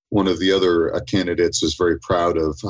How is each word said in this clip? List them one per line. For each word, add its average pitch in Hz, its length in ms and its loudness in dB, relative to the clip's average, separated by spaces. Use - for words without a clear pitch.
One 98 160 0
of 87 140 0
the 95 120 2
other, 87 420 2
uh, 87 120 -2
candidates 87 560 0
is 80 140 -2
very 85 240 2
proud 85 380 0
of 78 200 -2